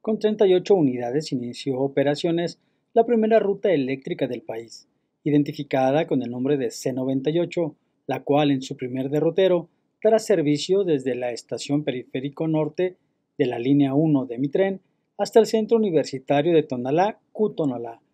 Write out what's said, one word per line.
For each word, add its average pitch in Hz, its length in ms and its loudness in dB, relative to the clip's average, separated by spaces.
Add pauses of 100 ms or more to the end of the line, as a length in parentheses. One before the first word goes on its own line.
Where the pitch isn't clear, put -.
Con 220 160 -2
treinta 214 300 2
y 185 80 6
ocho 180 180 2
unidades 131 580 0
inició 127 480 -6
operaciones 147 800 -2 (340)
la 226 120 6
primera 226 320 2
ruta 196 340 0
eléctrica 139 540 -2
del 123 160 -8
país, - 460 -14 (360)
identificada 143 840 0
con 131 160 -2
el 117 80 -8
nombre 131 260 -2
de 123 140 -4
C - 200 -6
noventa 131 380 -2
y 156 80 -2
ocho, 170 380 -2 (320)
la 131 160 -6
cual 143 260 2
en 135 140 0
su 135 120 -12
primer 131 360 -6
derrotero 170 580 0 (340)
dará 220 140 4
servicio 180 680 0
desde 135 300 0
la 123 180 -4
estación 143 520 -4
Periférico 139 640 -6
Norte 156 500 -2 (400)
de 139 80 2
la 120 140 -4
línea 135 340 4
uno 147 320 2
de 120 140 -10
Mitren 190 420 0 (380)
hasta 202 200 4
el 220 60 6
centro 220 320 0
universitario 147 760 0
de 156 120 4
Tonalá, 151 560 -2 (120)
Cutonalá. 131 720 -4 (120)